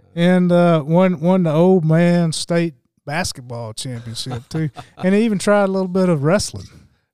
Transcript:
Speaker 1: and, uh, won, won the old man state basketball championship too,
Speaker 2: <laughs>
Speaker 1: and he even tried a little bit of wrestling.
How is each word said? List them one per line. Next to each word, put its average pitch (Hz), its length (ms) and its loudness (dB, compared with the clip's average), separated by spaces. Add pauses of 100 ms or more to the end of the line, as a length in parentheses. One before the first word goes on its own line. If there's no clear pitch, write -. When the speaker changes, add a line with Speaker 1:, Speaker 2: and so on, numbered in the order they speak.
(140)
Speaker 1:
and, 180 360 2
uh, 175 320 4
won, 175 380 2
won 180 220 2
the 160 100 0
old 175 320 4
man 170 480 2
state 170 400 -4 (320)
basketball 127 680 -8
championship 117 760 -12
too, 160 220 -6 (140)
Speaker 2:
<laughs> - 120 -20
Speaker 1:
and 185 160 -2
he 208 120 2
even 214 120 -2
tried 202 280 0
a 190 80 -2
little 190 160 -4
bit 185 200 0
of 151 140 0
wrestling. 151 460 -2 (460)